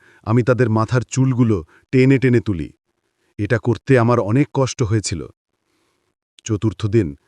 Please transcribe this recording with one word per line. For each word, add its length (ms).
আমি 160
তাদের 280
মাথার 320
চুলগুলো 540
টেনে 280
টেনে 220
তুলি। 280
এটা 200
করতে 400
আমার 220
অনেক 320
কষ্ট 300
হয়েছিল। 380
চতুর্থ 420
দিন 220